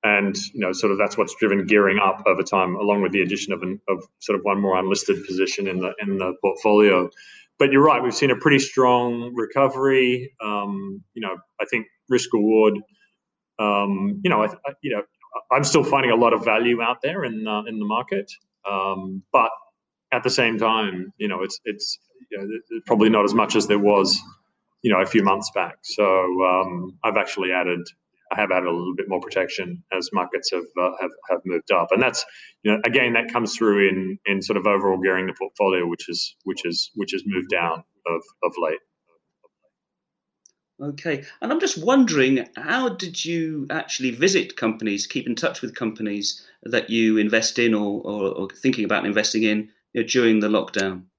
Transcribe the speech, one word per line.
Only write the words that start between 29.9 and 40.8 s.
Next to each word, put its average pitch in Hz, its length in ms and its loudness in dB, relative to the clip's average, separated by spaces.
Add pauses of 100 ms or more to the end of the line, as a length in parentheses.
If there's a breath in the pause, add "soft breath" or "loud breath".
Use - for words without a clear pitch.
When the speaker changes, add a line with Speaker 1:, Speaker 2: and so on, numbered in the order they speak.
Speaker 1:
as 92 200 -6
markets 90 400 -4
have, 87 120 -4 (160)
uh, 90 100 2 (100)
have, 92 100 -6 (200)
have 87 140 -2
moved 87 280 -4
up. 87 180 2
And 104 120 2
that's, 127 220 -2 (380 loud breath)
you 107 100 2
know, 107 120 2
again, 123 300 2
that 113 180 -2
comes 113 240 -2
through 101 320 4
in, 95 380 -4
in 98 160 -2
sort 104 140 -2
of 95 100 -2
overall 98 340 2
gearing 92 260 0
the 90 120 -6
portfolio, 95 480 -2
which 85 220 -6
is, - 360 -8
which 95 200 -8
is, 87 300 -4
which 101 180 -6
has 95 140 -6
moved 92 240 -4
down 85 340 -2 (220)
of, 82 160 -4 (200)
of 87 160 -2
late. 82 200 -2 (2000)